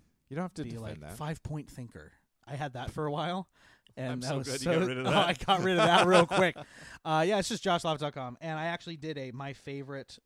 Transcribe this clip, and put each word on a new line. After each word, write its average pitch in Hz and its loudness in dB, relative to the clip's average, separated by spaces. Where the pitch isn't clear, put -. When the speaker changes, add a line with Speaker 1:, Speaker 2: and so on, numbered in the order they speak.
Speaker 1:
You 135 -10
don't 180 -4
have 180 -10
to 151 -8
Speaker 2:
be 117 -8
Speaker 1:
defend 113 -8
Speaker 2:
like 90 -10
Speaker 1:
that. 78 -14
Speaker 2:
five-point 151 -8
thinker. - -16
I 139 -8
had 139 -6
that 127 -8
for 156 -4
a 147 -2
while, 175 -4
and 127 -4
Speaker 1:
I'm 127 -4
Speaker 2:
that 127 -6
Speaker 1:
so 143 -2
Speaker 2:
was 135 -4
Speaker 1:
glad 131 -4
Speaker 2:
so, - 0
Speaker 1:
you - 4
got 120 2
rid 127 -2
of 127 -2
Speaker 2:
<laughs> - -
oh, 127 2
Speaker 1:
that. 175 4
Speaker 2:
I 180 2
got 190 4
rid 185 4
of 156 6
that 175 8
real 180 8
Speaker 1:
<laughs> - -
Speaker 2:
quick. 185 2
Uh, 160 4
yeah, 208 4
it's 190 0
just 220 -4
josh 175 2
loftus 156 0
dot 143 -4
com, 123 -8
and 160 -6
I 160 -4
actually 170 -6
did 151 -6
a 131 -8
my 139 -8
favorite 139 -10